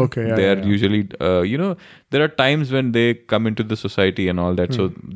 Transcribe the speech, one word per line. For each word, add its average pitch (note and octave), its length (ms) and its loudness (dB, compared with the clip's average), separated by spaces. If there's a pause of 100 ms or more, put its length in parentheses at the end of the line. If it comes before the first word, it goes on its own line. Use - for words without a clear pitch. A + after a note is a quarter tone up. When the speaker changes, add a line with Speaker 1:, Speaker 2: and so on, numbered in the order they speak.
Speaker 1:
Okay, A#2 220 -4
yeah, A2+ 80 0
Speaker 2:
They G2 100 2
Speaker 1:
yeah, G2 80 4
Speaker 2:
are G2 60 0
Speaker 1:
yeah. G2 60 -4
Speaker 2:
usually, G2+ 440 0 (100)
uh, F#2 220 2
you G#2+ 160 -2
know, F3+ 180 -2 (360)
there C#3+ 120 2
are D3+ 60 2
times C#3 420 0
when C3 220 0
they A#2 220 2
come A2+ 320 -2
into A2 160 -2
the G#2+ 120 -6
society F#2+ 540 0
and F2+ 100 0
all F2+ 160 0
that. F2+ 180 0
So G2 160 0
Speaker 1:
Hmm. - 260 -16